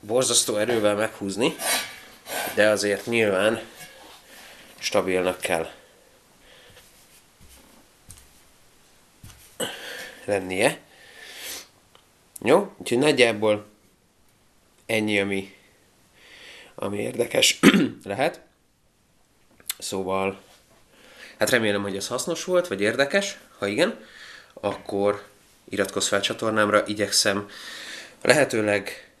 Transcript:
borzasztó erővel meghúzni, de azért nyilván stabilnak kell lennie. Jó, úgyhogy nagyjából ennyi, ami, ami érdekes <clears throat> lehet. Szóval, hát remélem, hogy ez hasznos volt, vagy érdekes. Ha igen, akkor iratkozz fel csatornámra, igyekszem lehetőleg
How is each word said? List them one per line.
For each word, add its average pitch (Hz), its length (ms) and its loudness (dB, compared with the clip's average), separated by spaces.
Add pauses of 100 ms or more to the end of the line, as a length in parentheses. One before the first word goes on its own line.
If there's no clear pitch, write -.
borzasztó 117 560 2
erővel 104 380 2
meghúzni, 104 600 0 (1000)
de 107 140 6
azért 101 380 0
nyilván 110 540 2 (1160)
stabilnak 92 640 0
kell 82 300 -2 (4000)
lennie. 98 560 0 (1600)
Jó, 185 340 2
úgyhogy 120 220 -2
nagyjából 113 680 4 (1200)
ennyi, 107 340 2
ami, 98 360 -4 (1160)
ami 101 240 -8
érdekes - 640 0 (200)
<clears throat> - 240 -2
lehet. 127 360 -2 (1400)
Szóval, 95 600 -4 (1000)
hát 110 120 0
remélem, 104 320 2
hogy 98 140 -4
ez 98 100 -6
hasznos - 380 -6
volt, 180 240 2
vagy - 120 -4
érdekes. 139 580 0 (200)
Ha 101 80 -4
igen, 135 380 0 (560)
akkor 101 640 -2 (440)
iratkozz 101 400 -2
fel 101 120 2
csatornámra, 107 680 2
igyekszem 101 640 0 (720)
lehetőleg 107 880 2 (100)